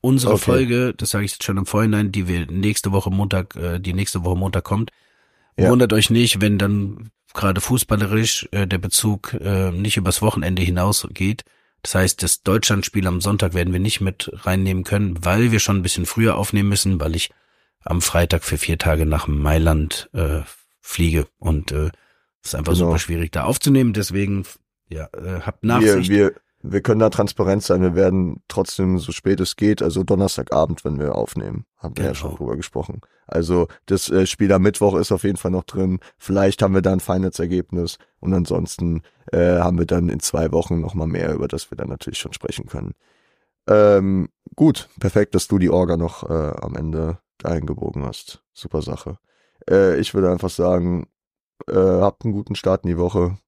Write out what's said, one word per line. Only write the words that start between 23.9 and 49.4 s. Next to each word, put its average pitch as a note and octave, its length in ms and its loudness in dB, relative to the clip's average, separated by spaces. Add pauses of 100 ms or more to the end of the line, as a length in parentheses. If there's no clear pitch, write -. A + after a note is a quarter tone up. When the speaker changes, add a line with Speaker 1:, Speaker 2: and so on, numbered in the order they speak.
Speaker 1:
Deswegen, G2 500 -2 (440)
ja, D#2 260 -10
äh, F2+ 260 -8
habt - 220 -10
Speaker 2:
Wir, A2 60 0
Speaker 1:
Nachsicht. G#2 420 4
Speaker 2:
wir, G2+ 240 6 (280)
wir G2 200 -2
können A2 180 2
da A2 100 6
transparent G2+ 520 0
sein. F#2 200 2
Wir F2+ 120 2
werden F#2 540 2
trotzdem, F#2 500 0
so E2 140 -6
spät F#2+ 280 0
es - 160 -2
geht, G#2 260 2
also F2 220 0
Donnerstagabend, F2 800 0
wenn D2 140 -4
wir C#2+ 160 -4
aufnehmen, - 520 -6 (100)
haben - 200 -12
wir - 80 -4
ja C2+ 80 -2
Speaker 1:
Genau. C2+ 80 -8
Speaker 2:
schon D2+ 160 -10
drüber B1+ 200 -6
gesprochen. - 440 -8 (260)
Also E2+ 420 0 (180)
das, - 240 0
äh, F#2+ 160 4
Spiel G2 260 2
am F#2+ 100 6
Mittwoch G2+ 340 4
ist - 140 0
auf F#2+ 140 0
jeden G2 140 0
Fall F2+ 120 -2
noch F#2 140 -2
drin. F#2 360 -2 (180)
Vielleicht G2 420 2
haben F#2+ 140 2
wir F#2+ 80 4
da F#2+ 100 2
ein F#2 80 2
feines F#2 380 -2
Ergebnis F2 580 -4 (240)
und F#2 140 0
ansonsten, E2+ 680 -2 (320)
äh, F2 280 4
haben F2 180 2
wir E2+ 80 0
dann F2 240 0
in - 100 -4
zwei D#2+ 320 -2
Wochen E2+ 280 0
noch D#2 120 -6
mal D#2+ 140 -4
mehr, E2 280 -4
über C#2+ 140 -4
das - 220 -10
wir - 60 -14
dann - 120 -10
natürlich - 300 -10
schon - 160 -12
sprechen - 320 -10
können. - 260 -10 (720)
Ähm, G2 640 4 (260)
gut, - 360 2 (100)
perfekt, G#2 340 2
dass - 140 2
du G2+ 100 2
die F2+ 120 4
Orga F2+ 260 2
noch, E2 320 -6
äh, D#2 320 -2
am - 160 -8
Ende D#2+ 420 -4 (240)
eingebogen D#2 600 -4
hast. - 380 -14 (100)
Super - 300 -8
Sache. - 360 -10 (500)